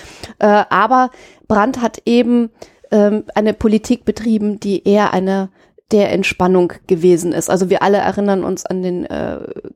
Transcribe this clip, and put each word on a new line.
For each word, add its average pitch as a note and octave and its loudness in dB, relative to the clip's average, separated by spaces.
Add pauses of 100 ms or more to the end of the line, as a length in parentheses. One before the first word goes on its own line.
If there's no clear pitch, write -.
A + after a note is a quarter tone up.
(380)
Äh, G#3 4
aber A#3+ 2 (400)
Brandt A3+ 0
hat - -4
eben, A#3+ 2 (400)
ähm, G#3 2 (100)
eine G#3 0
Politik A3 0
betrieben, G#3+ -2
die G3+ -4
eher G3+ 2
eine F#3+ -2 (440)
der G3+ 2
Entspannung F#3 0 (160)
gewesen F3 2
ist. D#3+ -4
Also F#3 0
wir G3 0
alle G3+ 2
erinnern G3 -2
uns - -6
an F#3 -4
den, F3+ -6
äh, D2+ -8 (380)